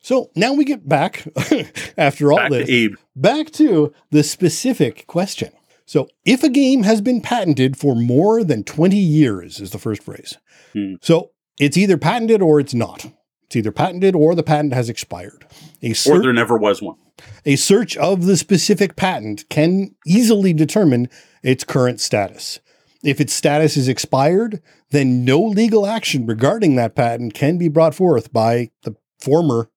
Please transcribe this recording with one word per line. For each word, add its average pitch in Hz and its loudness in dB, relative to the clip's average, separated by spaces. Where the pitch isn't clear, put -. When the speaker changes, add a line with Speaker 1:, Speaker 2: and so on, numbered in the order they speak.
Speaker 1:
So 247 -2
now 226 0
we 285 2
get 262 -6
back, 156 -2
<laughs> - -14
after 143 2
all 156 6
Speaker 2:
Back 123 0
to 151 0
Speaker 1:
this, 156 -4
Speaker 2:
Abe. 113 2
Speaker 1:
back 269 0
to 170 2
the 147 4
specific - -2
question. - -6
So - -8
if 254 2
a 320 2
game 262 2
has 214 2
been 240 -2
patented 139 0
for 143 0
more 147 2
than 127 -2
twenty 190 0
years 135 0
is 95 -14
the 107 -12
first 107 -8
phrase. - -18
Speaker 2:
Hmm. 98 -8
Speaker 1:
So 165 0
it's 143 0
either 190 2
patented 220 0
or 156 4
it's 139 -6
not. - -6
It's - -20
either 107 -2
patented 185 0
or 156 4
the 165 -2
patent 151 0
has 120 -2
expired. - -14
A 120 -4
Speaker 2:
Or - -4
Speaker 1:
cer- 156 4
Speaker 2:
there 131 2
never 117 2
was 104 0
one. 92 -12
Speaker 1:
a 143 2
search 196 0
of 180 0
the 196 4
specific 196 -2
patent 107 -6
can 180 0
easily 202 2
determine 151 0
its 131 0
current 123 -2
status. - -6
If 143 -2
its 139 -2
status 151 0
is 131 0
expired, 170 0
then 127 2
no 131 4
legal 214 0
action 180 -4
regarding 143 0
that 117 -2
patent 117 -2
can 160 -2
be 170 0
brought 160 2
forth 170 0
by 117 0
the 110 -10
former 135 0